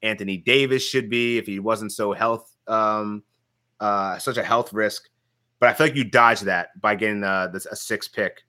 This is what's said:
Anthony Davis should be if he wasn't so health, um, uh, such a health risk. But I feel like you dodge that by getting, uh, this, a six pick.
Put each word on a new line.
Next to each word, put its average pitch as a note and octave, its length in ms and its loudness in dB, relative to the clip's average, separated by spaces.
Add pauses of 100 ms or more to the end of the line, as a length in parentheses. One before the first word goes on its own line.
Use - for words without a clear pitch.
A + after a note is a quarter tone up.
Anthony G2 360 -2
Davis C3 460 2
should B2 260 -2
be A#2+ 280 0
if A2 80 -4
he G2 140 -6
wasn't G#2+ 320 -2
so G#2 200 -2
health, A2+ 440 -2 (120)
um, G#2+ 560 -2 (560)
uh, G2 380 0
such B2 200 -6
a A2+ 60 -2
health A#2 300 0
risk. G#2+ 360 -2 (500)
But A#2+ 100 6
I A#2+ 40 0
feel D#3 140 4
like C3 80 0
you C3+ 80 0
dodge A#2 380 6
that F#2 280 -2 (120)
by G#2+ 140 2
getting, G#2 280 -2
uh, F#2+ 240 0
this, F2+ 200 -10
a - 80 -10
six - 320 -6
pick. - 420 -4